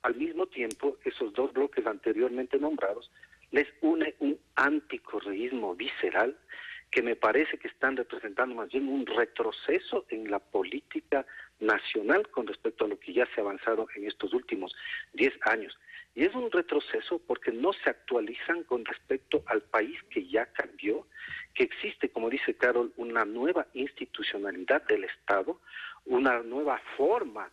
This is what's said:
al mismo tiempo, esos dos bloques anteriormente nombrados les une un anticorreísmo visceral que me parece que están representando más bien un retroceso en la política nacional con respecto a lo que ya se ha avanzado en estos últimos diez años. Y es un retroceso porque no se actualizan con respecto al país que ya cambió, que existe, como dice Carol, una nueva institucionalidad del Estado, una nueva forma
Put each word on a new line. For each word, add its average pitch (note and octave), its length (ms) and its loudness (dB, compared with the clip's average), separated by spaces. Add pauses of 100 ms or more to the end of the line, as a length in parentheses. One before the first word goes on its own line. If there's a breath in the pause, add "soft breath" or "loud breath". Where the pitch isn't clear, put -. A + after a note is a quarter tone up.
al B2 120 2
mismo E3+ 320 -2
tiempo, B2+ 580 -2
esos A2+ 280 -2
dos B2+ 200 0
bloques C#3 320 2
anteriormente A#2+ 720 0
nombrados - 540 0 (400 loud breath)
les C#3+ 160 4 (140)
une D#3 380 4
un D3 180 0 (180)
anticorreísmo A#2 1200 -2
visceral G#2+ 640 0 (520 loud breath)
que B2+ 120 4
me A#2 140 2
parece A#2+ 420 4
que - 100 -12
están C3+ 300 0
representando A#2 580 -2
más G#2+ 140 -6
bien C3+ 180 0
un C3+ 180 0
retroceso - 1040 0
en G#2+ 220 -4
la G2 80 0
política C3 840 -2 (340 loud breath)
nacional A2 720 2
con A2+ 180 -4
respecto A2 380 -2
a - 20 -2
lo G2+ 120 -4
que - 140 -12
ya B2 200 4
se - 60 0
ha G#2 40 0
avanzado G#2+ 520 0
en G#2 120 -6
estos G2+ 260 -4
últimos - 400 -4 (400 loud breath)
diez C3 200 4 (100)
años. G#2+ 300 0 (420 loud breath)
Y B3 80 2
es F#4+ 120 4
un - 160 -2
retroceso F4 760 0
porque - 260 -2
no C3 200 2
se - 180 0
actualizan B2+ 760 -2
con A#2 200 -2
respecto - 640 -2
al A2 140 2
país A2+ 360 0 (120)
que F#2 180 -4
ya A2 200 2
cambió, - 600 -4 (460 loud breath)
que - 100 4
existe, - 460 -2
como A#2 200 -2
dice B2+ 260 0
Carol, A#2+ 420 4
una A#2 260 0
nueva B2+ 500 0
institucionalidad G2+ 1120 -2
del G2+ 180 2
Estado, G2+ 560 -2 (440 loud breath)
una B2+ 360 4
nueva B2+ 400 -2 (160)
forma C3+ 560 0